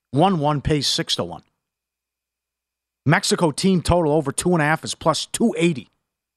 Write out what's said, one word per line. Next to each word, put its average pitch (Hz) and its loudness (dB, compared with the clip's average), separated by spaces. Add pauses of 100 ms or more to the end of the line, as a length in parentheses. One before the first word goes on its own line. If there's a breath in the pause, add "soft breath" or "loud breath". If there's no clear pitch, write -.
(100)
One 175 2
one 147 0
pays 151 0
six - -2
to 107 -4
one. 85 -12 (1600)
Mexico 170 2
team 185 0
total 170 2
over 143 0
two - -2
and 170 2
a 147 2
half 156 0
is 113 -8
plus - -2
two - -2
eighty. 160 -2 (480)